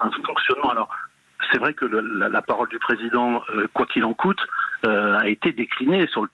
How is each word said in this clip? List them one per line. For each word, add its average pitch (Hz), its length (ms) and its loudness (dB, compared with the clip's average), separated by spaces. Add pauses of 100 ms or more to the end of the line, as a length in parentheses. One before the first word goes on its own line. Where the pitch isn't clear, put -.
un 110 100 0
fonctionnement. 135 600 0
Alors, 113 180 -2 (640)
c'est 123 40 4
vrai 143 160 0
que 139 120 -4
le, 110 160 0
la, 107 260 0
la 104 140 0
parole 113 260 0
du - 120 -8
président, 120 640 0 (140)
euh, « 107 180 0
quoi 127 120 2
qu'il - 180 0
en 113 100 2
coûte », - 280 0 (440)
euh, 104 320 2
a 104 120 2
été 143 240 0
déclinée 147 540 2
sur - 140 -2
le 107 120 0